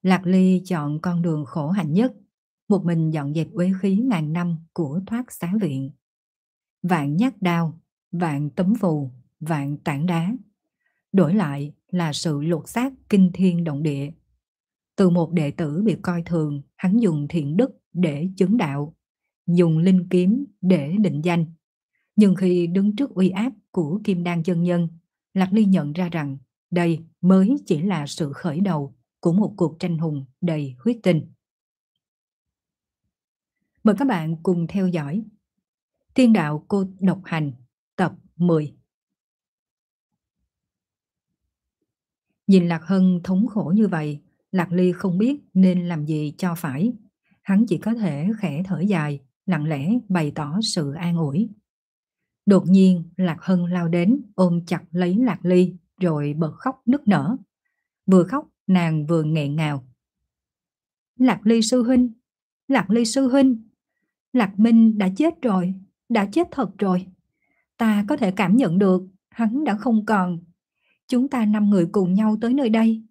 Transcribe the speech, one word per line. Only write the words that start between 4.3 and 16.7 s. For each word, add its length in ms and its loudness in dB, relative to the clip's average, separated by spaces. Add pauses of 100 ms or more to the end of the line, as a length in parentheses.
năm 240 -4 (160)
của 340 -4
Thoát 260 -8
Xá 280 -8
Viện. 300 -4 (920)
Vạn 340 -2
nhát 260 -2
đao, 380 0 (320)
vạn 380 -2
tấm 300 0
phù, 300 -2 (300)
vạn 380 -4
tảng 280 -4
đá. 300 -2 (760)
Đổi 220 4
lại 380 -2 (180)
là 220 -2
sự 300 -4
lột 260 -4
xác 240 -2 (160)
kinh 260 6
thiên 300 0
động 180 -6
địa. 280 -4 (880)
Từ 140 4
một 220 2
đệ 180 0
tử 320 -4
bị 200 2
coi 200 -4
thường, 400 -4 (140)